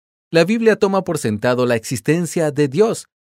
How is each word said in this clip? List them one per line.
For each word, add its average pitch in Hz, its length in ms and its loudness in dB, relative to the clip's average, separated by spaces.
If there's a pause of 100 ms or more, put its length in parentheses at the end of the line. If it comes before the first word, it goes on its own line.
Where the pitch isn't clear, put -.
(300)
La 165 140 4
Biblia 220 320 2
toma 196 280 0
por 170 140 -4
sentado 123 460 0
la 120 120 2
existencia 156 760 -2
de 143 160 0
Dios. 180 400 0 (300)